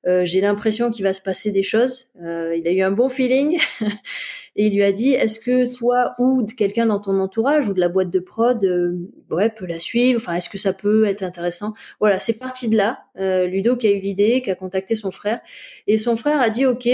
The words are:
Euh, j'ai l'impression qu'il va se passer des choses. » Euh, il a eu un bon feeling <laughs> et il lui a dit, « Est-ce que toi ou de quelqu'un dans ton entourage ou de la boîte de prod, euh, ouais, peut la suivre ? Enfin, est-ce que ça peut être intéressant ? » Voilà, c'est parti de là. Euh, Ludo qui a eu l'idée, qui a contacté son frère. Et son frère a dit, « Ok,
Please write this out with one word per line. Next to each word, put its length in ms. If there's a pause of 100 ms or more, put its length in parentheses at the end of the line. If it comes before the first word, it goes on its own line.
Euh, 180
j'ai 160
l'impression 500
qu'il 120
va 100
se 80
passer 300
des 120
choses. » 440 (160)
Euh, 340
il 120
a 40
eu 100
un 100
bon 160
feeling 500 (220)
<laughs> 760
et 100
il 80
lui 100
a 80
dit, « 200
Est-ce 260
que 280
toi 520
ou 240
de 100
quelqu'un 340
dans 140
ton 180
entourage 500
ou 60
de 60
la 80
boîte 220
de 100
prod, 440
euh, 320 (340)
ouais, 200
peut 160
la 120
suivre ? 400
Enfin, 160
est-ce 140
que 80
ça 160
peut 320
être 180
intéressant ? » 520 (260)
Voilà, 180
c'est 200
parti 300
de 80
là. 240 (180)
Euh, 280
Ludo 300
qui 100
a 40
eu 100
l'idée, 400
qui 100
a 40
contacté 400
son 160
frère. 300 (460)
Et 120
son 180
frère 240
a 80
dit, « 180
Ok, 280